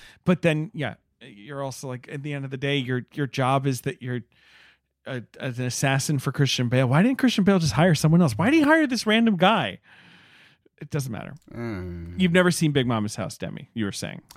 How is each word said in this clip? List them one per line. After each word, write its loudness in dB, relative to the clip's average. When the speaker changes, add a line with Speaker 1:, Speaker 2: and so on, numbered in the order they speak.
Speaker 1:
But 2
then, 0
yeah, -8
you're -14
also -10
like, -12
at -12
the -8
end -8
of -12
the -8
day, -2
your, -2
your -2
job 0
is -2
that -8
you're -8
a, -10
an -8
assassin -2
for -4
Christian 0
Bale. 2
Why 4
didn't 2
Christian 2
Bale 4
just 0
hire 4
someone 6
else? 2
Why 2
did 4
he 4
hire 6
this -4
random 2
guy? 2
It -16
doesn't -4
matter. -12
Speaker 2:
Mm. -8
Speaker 1:
You've 4
never 6
seen 0
Big 2
Mama's -2
House, -8
Demi, -12
you -2
were -4
saying. -10